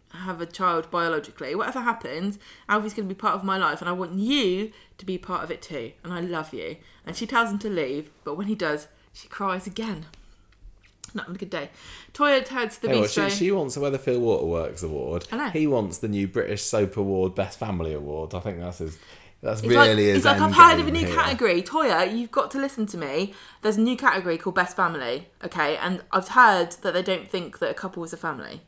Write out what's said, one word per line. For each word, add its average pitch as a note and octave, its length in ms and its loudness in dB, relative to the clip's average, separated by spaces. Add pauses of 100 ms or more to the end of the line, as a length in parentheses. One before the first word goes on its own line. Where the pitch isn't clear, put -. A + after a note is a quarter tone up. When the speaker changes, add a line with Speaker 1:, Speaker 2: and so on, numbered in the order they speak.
(120)
Speaker 1:
have F3+ 280 -8
a E3+ 60 -4
child E3+ 440 0
biologically. D#3+ 640 -2
Whatever B3+ 260 -4
happens, G3+ 580 -4 (300)
Alfie's G#3+ 240 0
gonna G3+ 160 -4
be F#3+ 60 -6
part G3 200 0
of F#3+ 80 -6
my F#3+ 140 0
life, D#3 240 0
and E3+ 80 -4
I - 20 -2
want F3+ 220 -4
you G#3+ 580 0 (260)
to - 80 -20
be F#3 120 -4
part F#3 260 -6
of D#3 80 -10
it - 100 -8
too. C3 300 -10 (120)
And E3+ 100 -10
I E3+ 80 -6
love E3+ 320 -6
you." F#2+ 240 -10 (280)
And E3+ 120 -10
she A3+ 100 -6
tells A#3 240 2
him G3+ 80 -2
to G#3+ 100 -6
leave, D3+ 420 -4 (120)
but D3 120 -8
when G3 120 -6
he G#3+ 80 -2
does, D3+ 320 -2 (240)
she - 160 -20
cries F#3+ 400 -6
again. G3 380 -8 (1080)
Not D#3+ 120 -8
having F3 100 -12
a - 40 -14
good G3 100 -12
day. D3+ 200 -8 (440)
Toya C#4 320 4
turns B3 320 -6
to - 60 -6
the - 100 -2
Speaker 2:
Hey, B2+ 80 4
what, G#2 100 2
she, - 100 0
Speaker 1:
bistro. G3 160 0
Speaker 2:
she F#3+ 140 2
wants D3+ 240 0
a C#3 60 -4
Weatherfield C3+ 400 0
Waterworks E2+ 600 0
Award. D#2 480 -4
Speaker 1:
I A3 60 -4
know. C#4 120 -4
Speaker 2:
He D#3 180 0
wants A2 300 2
the A2 100 -4
new G2+ 220 0
British G#2 340 -2
Soap G2+ 320 0
Award, F#2+ 400 0
Best F#2+ 240 -2
Family F2 340 -4
Award. D2+ 400 -6
I F#2 80 -6
think F#2 180 -8
that's F2 200 -8
his, D#2 180 -8 (440)
that's A2 200 -4
Speaker 1:
He's A2+ 120 0
like, C#4+ 160 10
Speaker 2:
really G#2+ 180 4
his G2+ 100 6
Speaker 1:
he's F#2 80 4
like, C#4+ 120 6
Speaker 2:
end D#4 80 4
Speaker 1:
"I've G3 100 2
heard E4+ 260 10
of D4+ 60 -2
a D4+ 40 0
Speaker 2:
game E4 120 0
Speaker 1:
new - 40 0
Speaker 2:
here. F3 80 -2
Speaker 1:
category." A3 460 2
Toya, G3 560 2
you've A#3 140 -6
got - 200 0
to C4+ 60 -6
listen C4+ 300 -2
to F#3+ 100 -10
me. D#3+ 360 -4 (280)
There's G#3+ 160 0
a A3 40 4
new A#3+ 140 4
category F#3 420 2
called E3+ 180 -4
Best F3+ 200 2
Family, D3+ 520 -2 (160)
okay? D#3 340 -2
And F3+ 340 -4
I've F#3 180 0
heard G3 420 6 (100)
that F3+ 120 0
they F3+ 100 2
don't F#3+ 260 -2
think F3 300 -6
that E3 100 0
a - 60 -4
couple F3+ 280 -10
is E3 80 -10
a E3+ 60 -12
family, C#3+ 500 -8